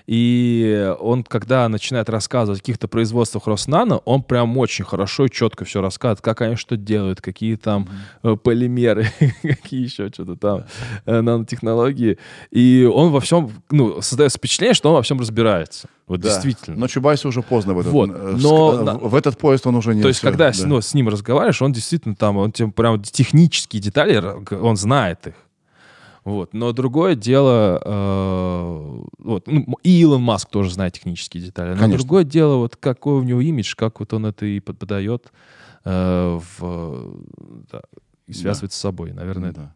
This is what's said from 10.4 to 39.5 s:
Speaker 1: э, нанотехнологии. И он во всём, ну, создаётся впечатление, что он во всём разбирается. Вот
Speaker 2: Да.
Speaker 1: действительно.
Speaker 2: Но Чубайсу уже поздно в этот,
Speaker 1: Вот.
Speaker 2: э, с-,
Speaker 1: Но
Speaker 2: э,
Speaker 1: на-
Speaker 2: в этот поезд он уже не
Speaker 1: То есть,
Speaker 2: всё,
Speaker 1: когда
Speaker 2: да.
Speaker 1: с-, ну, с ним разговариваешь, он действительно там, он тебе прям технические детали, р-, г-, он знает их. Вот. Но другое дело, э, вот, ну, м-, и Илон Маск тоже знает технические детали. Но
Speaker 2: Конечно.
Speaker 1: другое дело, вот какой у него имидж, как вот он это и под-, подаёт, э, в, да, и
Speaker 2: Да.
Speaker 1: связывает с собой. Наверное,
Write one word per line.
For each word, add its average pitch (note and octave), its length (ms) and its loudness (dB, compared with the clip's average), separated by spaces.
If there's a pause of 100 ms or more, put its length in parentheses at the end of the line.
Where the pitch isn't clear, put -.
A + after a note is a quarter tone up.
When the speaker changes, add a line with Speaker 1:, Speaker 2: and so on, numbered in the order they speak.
Speaker 1:
э, A2+ 160 2
нанотехнологии. A#2 960 0 (320)
И B2+ 340 6 (100)
он D#3+ 180 6
во C#3 80 2
всём, D#3 300 0 (200)
ну, A#2 320 2
создаётся C3+ 340 2
впечатление, - 380 0
что - 160 2
он E3 60 6
во C#3 60 4
всём C3+ 180 -2
разбирается. A2 340 0 (540)
Вот F#2 120 -2
Speaker 2:
Да. G2+ 100 -2
Speaker 1:
действительно. G2 460 -2
Speaker 2:
Но A#2+ 120 -2
Чубайсу C#3+ 400 0
уже B2 120 -2
поздно G#2 340 0
в F2+ 40 0
этот, F2 140 0
Speaker 1:
Вот. A2+ 180 4
Speaker 2:
э, F#2+ 260 -6
с-, B2 60 0
Speaker 1:
Но D3+ 380 6
Speaker 2:
э, - 40 -2
Speaker 1:
на- G#2+ 140 -2
Speaker 2:
в G#2+ 160 -2
этот C#3 240 0
поезд C3+ 300 2
он A#2+ 80 2
уже A2+ 180 0
не G#2+ 80 2
Speaker 1:
То C3+ 60 4
есть, B2+ 100 2
Speaker 2:
всё, - 100 -2
Speaker 1:
когда D#3+ 200 4
Speaker 2:
да. - 40 2
Speaker 1:
с-, F#2+ 140 -4
ну, C#3+ 140 2
с - 140 -6
ним C3 140 2
разговариваешь, A#2+ 540 0
он C#3 100 2
действительно A#2 440 -4
там, G2+ 200 0
он G2+ 140 0
тебе G#2+ 220 -4
прям A2+ 280 0
технические - 800 2
детали, G#2+ 360 2
р-, G2 240 -4
г-, G2+ 200 -8
он A2+ 160 2
знает G2+ 520 0
их. D#2 60 -14 (880)
Вот. G2 300 -6
Но A#2 180 -2
другое C3+ 420 0
дело, A#2+ 720 4
э, F#2 1160 -4 (160)
вот, G2+ 280 -6
ну, D3+ 140 2
м-, B2 240 -4
и F3+ 180 6
Илон C#3+ 200 6
Маск A2 280 0
тоже G2 220 0
знает F2+ 220 -4
технические - 500 -10
детали. F2 300 -8
Но F#2 40 -4
Speaker 2:
Конечно. A2 260 4
Speaker 1:
другое E3+ 200 4
дело, D3 320 2
вот A#2 200 -2
какой C#3 440 -2
у - 20 0
него B2 180 0
имидж, D3+ 360 -2
как - 240 -4
вот G#2+ 120 -8
он A2 140 -4
это G#2 180 -6
и G2+ 140 -4
под-, - 220 -12
подаёт, G2+ 480 -6 (560)
э, F2+ 560 -2 (180)
в, D2 640 -12 (520)
да, - 80 -18 (460)
и E2+ 60 -18
Speaker 2:
Да. - 60 -14
Speaker 1:
связывает G2 340 -6
с - 40 -12
собой. F2+ 360 -8
Наверное, F#2 400 -8